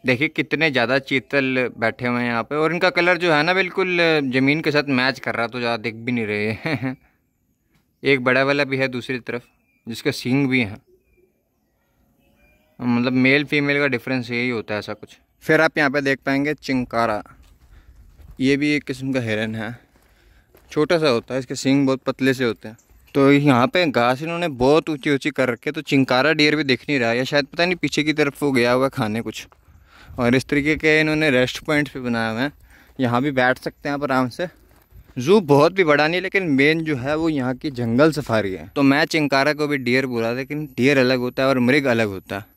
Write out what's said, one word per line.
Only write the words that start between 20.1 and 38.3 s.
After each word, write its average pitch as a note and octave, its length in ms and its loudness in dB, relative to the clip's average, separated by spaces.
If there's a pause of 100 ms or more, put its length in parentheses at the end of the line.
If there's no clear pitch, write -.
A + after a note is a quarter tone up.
छोटा D3+ 280 0
सा D#3 100 2
होता A#2 240 0
है, C3 60 -2
इसके C3 160 -8
सींग C3+ 300 2
बहुत C3+ 180 0
पतले C3 300 0
से B2+ 100 -2
होते A2 240 -4
हैं। A2 100 -16 (380)
तो C#3 160 6
यहाँ C#3 360 6
पे F3+ 200 2
घास B2 340 2
इन्होंने E3+ 260 -4
बहुत C#3+ 420 2
ऊंची D3 220 -4
ऊंची C#3 200 -2
कर B2+ 180 0
रखी A#2+ 200 -6
है, - 20 -6
तो D#3 100 -8
चिंकारा C3+ 520 2
डियर D3+ 220 4
भी D3+ 80 -2
दिख C3 260 0
नहीं C#3+ 100 0
रहा A#2 100 0
है, A#2 80 0
या B2+ 60 -2
शायद C#3+ 220 0
पता E3+ 200 -2
नहीं F3+ 100 -2
पीछे D3 280 -4
की D3+ 100 0
तरफ D3 300 -2
वो C#3+ 80 0
गया A#2+ 200 2
हुआ C3 180 2
खाने A2+ 320 -4
कुछ। A2 260 -12 (720)
और A#2+ 160 2
इस C3 100 0
तरीके D3 300 -2
के D#3 240 2
इन्होंने D#3 300 0
रेस्ट B2+ 300 0
पॉइंट्स D3 340 -2
भी C3+ 60 -12
बनाए A#2 340 -4
हुए A2+ 80 -4
हैं, C#3+ 120 -4 (460)
यहाँ A#2+ 220 0
भी D3 100 -2
बैठ B2+ 280 2
सकते - 300 -10
हैं C#3+ 40 -2
आप C#3+ 100 -4
आराम C3 260 0
से। F3 180 -8 (720)
जू F3 240 4
बहुत D3 320 4
भी F#3+ 100 0
बड़ा D3 240 4
नहीं, F3+ 140 -2
लेकिन F#3+ 220 -4
मेन D#3 400 2
जो D#3 120 -2
है C3+ 200 -4
वो E3 140 -2
यहाँ C3 260 -2
की D3 160 -8
जंगल A#2+ 400 2
सफारी A2 420 -2